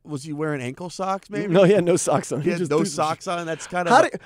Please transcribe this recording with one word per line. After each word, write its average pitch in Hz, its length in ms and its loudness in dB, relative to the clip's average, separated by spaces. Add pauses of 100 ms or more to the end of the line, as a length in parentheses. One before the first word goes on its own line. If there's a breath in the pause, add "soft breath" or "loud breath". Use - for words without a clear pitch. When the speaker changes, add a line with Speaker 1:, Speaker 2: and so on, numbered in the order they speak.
Speaker 1:
was 147 220 -10
he 156 80 -12
wearing 151 300 -4
ankle 143 280 -10
socks, 190 400 -8
maybe? 202 220 -4
Speaker 2:
No, 190 120 8
he 180 80 8
had 190 120 4
no 175 120 4
socks - 360 -2
on. 127 80 -4
Speaker 1:
He 147 60 -4
Speaker 2:
He 180 60 0
Speaker 1:
had 180 60 -4
Speaker 2:
just 170 120 -4
Speaker 1:
no 147 80 2
Speaker 2:
threw 196 80 0
some 156 180 -4
Speaker 1:
socks 165 240 -6
on? 175 180 -6
That's 160 220 -8
kind 180 180 -4
of 208 80 4
Speaker 2:
How 285 80 8
Speaker 1:
a 349 80 0
Speaker 2:
do, - 160 -8